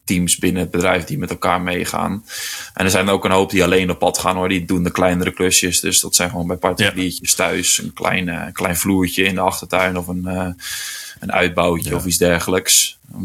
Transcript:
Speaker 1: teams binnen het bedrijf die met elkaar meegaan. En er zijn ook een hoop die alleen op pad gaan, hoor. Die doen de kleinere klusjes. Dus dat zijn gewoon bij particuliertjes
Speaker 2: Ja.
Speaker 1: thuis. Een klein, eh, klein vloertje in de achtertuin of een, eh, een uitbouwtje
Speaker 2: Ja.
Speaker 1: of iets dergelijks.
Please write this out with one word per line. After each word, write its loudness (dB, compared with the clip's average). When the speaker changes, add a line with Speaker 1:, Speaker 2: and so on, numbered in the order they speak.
Speaker 1:
teams 0
binnen 0
het -4
bedrijf 2
die -8
met -6
elkaar 0
meegaan. -4
En 0
er 4
zijn 2
ook 2
een 2
hoop 4
die 4
alleen 4
op -4
pad 2
gaan, 0
hoor. 0
Die 0
doen 0
de 0
kleinere 2
klusjes. 2
Dus 0
dat -2
zijn 2
gewoon -4
bij -4
particuliertjes 0
Speaker 2:
Ja. 2
Speaker 1:
thuis. 0
Een -8
klein, -2
eh, -6
klein -2
vloertje 2
in 0
de -2
achtertuin 0
of -4
een, -4
eh, -2
een -8
uitbouwtje 2
Speaker 2:
Ja. -2
Speaker 1:
of -4
iets 0
dergelijks. 2